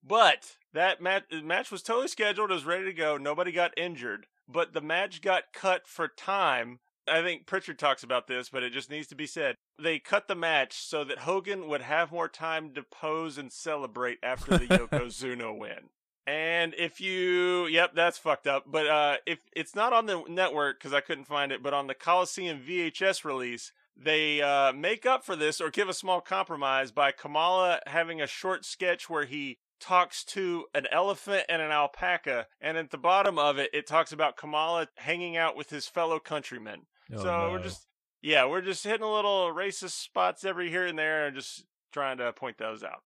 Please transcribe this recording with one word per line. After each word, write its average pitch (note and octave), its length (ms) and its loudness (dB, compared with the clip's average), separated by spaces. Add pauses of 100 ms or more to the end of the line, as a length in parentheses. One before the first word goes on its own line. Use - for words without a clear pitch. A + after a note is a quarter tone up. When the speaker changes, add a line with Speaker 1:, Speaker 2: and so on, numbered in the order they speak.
Speaker 1:
But F#3 500 6 (160)
that E3+ 300 4
mat-, F#3+ 220 2 (180)
match F3 300 -2
was F#3+ 100 -10
totally B3 260 0
scheduled. G#3 420 0
It F#3 40 2
was D#3 100 -4
ready F3 200 -2
to F#3+ 80 -4
go. D#3 240 0
Nobody D3+ 360 -2
got F3 240 2
injured. B2 500 -6 (200)
But D#3 280 -2
the D#3 60 -2
match E3+ 420 -2
got F#3 300 2
cut F3+ 360 0
for - 180 -4
time. C#3 720 0 (300)
I D#3+ 120 4
think E3+ 260 -4
Pritchard F3+ 320 -6
talks C#3+ 260 0
about B2 240 -2
this, B2+ 200 -4
but C3 140 -4
it B2 100 -4
just B2+ 180 -8
needs D3+ 180 -10
to - 80 -18
be D3+ 100 -8
said. C#3 300 -2 (260)
They D#3+ 160 0
cut G3+ 300 0
the G3+ 80 -2
match D#3+ 420 2
so D3+ 260 -6
that C3+ 160 -8
Hogan F#3 480 -4
would C#3+ 140 -2
have D3+ 300 0
more E3 160 -4
time D#3+ 460 -6
to C#3 80 -8
pose D#3 560 -6
and C#3 140 -12
celebrate B2 720 -4
after B2+ 340 0
the - 100 4
Speaker 2:
<laughs> - 20 -14
Speaker 1:
Yokozuna A#2+ 920 -2
win. - 300 -12 (380)
And E3 520 0
if E3+ 220 -4
you, F3+ 680 2
yep, E3 280 4
that's E3 240 4
fucked - 280 0
up. C#3 200 0
But, D3+ 200 2
uh, D3 300 4 (100)
if D#3+ 140 -4 (140)
it's D#3+ 200 -6
not A3+ 180 2
on A#3 140 6
the F#3 220 -2
network, D3+ 520 0
'cause C#3 140 -4
I C#3+ 60 6
couldn't C#3 260 -6
find C#3+ 260 -2
it, B2+ 100 -6
but C#3 120 0
on C#3+ 120 0
the C3+ 80 -6
Coliseum F3+ 680 0
V E3+ 200 -4
H E3 220 -2
S F#3+ 220 2
release, B2+ 480 -6 (240)
they, D3+ 440 2
uh, C#3+ 320 6
make E3+ 320 -2
up B3+ 200 2
for F#3 120 -4
this D3+ 240 0
or D#3+ 100 -2
give G3 180 0
a F#3 60 -4
small F#3 280 0
compromise C#3 680 0
by C#3 220 2
Kamala F3 720 2
having E3 360 -2
a C#3+ 40 -2
short F#3 380 -6
sketch - 460 -4
where D3+ 160 -2
he C#3 320 -8 (220)
talks F3+ 440 2
to F3 400 -4 (100)
an C#3+ 160 0
elephant F#3+ 580 0
and E3 120 0
an D#3 100 -2
alpaca. D3 760 0 (120)
And D#3+ 200 -4
at D#3+ 120 -6
the E3 60 -8
bottom F#3 420 4
of C#3+ 200 4
it, C#3 160 0
it C3+ 120 -2
talks D#3 260 2
about D3+ 260 0
Kamala D#3 580 -2
hanging E3+ 400 -4
out E3 200 2
with D3 120 -10
his D3 200 -8
fellow E3 300 0
countrymen. B2 680 -8 (260)
Speaker 2:
Oh, G#2+ 100 -6
Speaker 1:
So - 280 0
we're F#2 80 -4
Speaker 2:
no. F2+ 60 -6
Speaker 1:
just, F2+ 220 -10 (360)
yeah, D3 240 6
we're E3+ 160 0
just F#3 220 -6
hitting G#3+ 200 -2
a G#3+ 80 -2
little G3+ 400 2
racist F#3+ 380 -6 (120)
spots F#3 400 -2
every F3+ 280 -4
here F3+ 160 -2
and E3 120 -4
there D#3 280 0
and C#3 100 -6
just - 300 -12 (260)
trying C3+ 240 -2
to A#2+ 160 -2
point A#2+ 240 -10
those A2 260 -8
out. - 200 -12 (120)